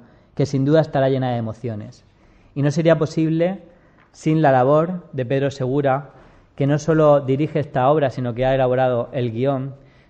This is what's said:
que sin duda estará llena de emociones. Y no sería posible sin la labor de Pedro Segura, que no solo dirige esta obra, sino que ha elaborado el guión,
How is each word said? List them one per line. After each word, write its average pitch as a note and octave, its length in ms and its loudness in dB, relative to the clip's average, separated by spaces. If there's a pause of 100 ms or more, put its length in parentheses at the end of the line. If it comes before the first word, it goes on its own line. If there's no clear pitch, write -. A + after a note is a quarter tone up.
(360)
que C#3 100 0
sin C3+ 180 -2
duda D#3 180 4
estará C#3 260 0
llena C3 240 -2
de A#2+ 60 -4
emociones. A2 640 -10 (500)
Y C#3 80 -4
no D3 80 2
sería D#3+ 260 2
posible D#3+ 680 -2 (500)
sin D#3 280 0
la C#3+ 120 4
labor D3+ 600 2
de C3 140 -6
Pedro C3+ 240 -2
Segura, C3+ 600 -2 (440)
que C#3 140 -2
no D3 100 2
solo D3+ 440 4
dirige C3+ 360 -2
esta C3+ 320 0
obra, C#3+ 200 2
sino A#2+ 240 -6
que B2+ 120 -2
ha C3 80 2
elaborado B2+ 580 0
el B2 200 -4
guión, C3 420 -4 (360)